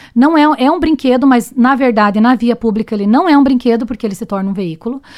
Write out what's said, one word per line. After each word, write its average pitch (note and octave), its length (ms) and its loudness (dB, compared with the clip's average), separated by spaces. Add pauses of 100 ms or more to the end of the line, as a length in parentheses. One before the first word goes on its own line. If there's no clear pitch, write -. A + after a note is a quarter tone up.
(140)
não D4 220 2
é, D4 280 2
é C#4 60 2
um F4 80 0
brinquedo, C4+ 480 0
mas, B3 280 0
na B3+ 200 2
verdade, G#3+ 460 0
na A#3+ 140 2
via A#3 220 -2
pública A3 380 -4
ele G3+ 120 -4
não C#4+ 220 2
é D4 80 4
um C#4+ 60 4
brinquedo, A#3+ 420 0
porque A3 220 -8
ele G3 80 -8
se G3+ 120 -12
torna G3 240 -6
um F#3+ 40 -6
veículo, G3 480 -8 (160)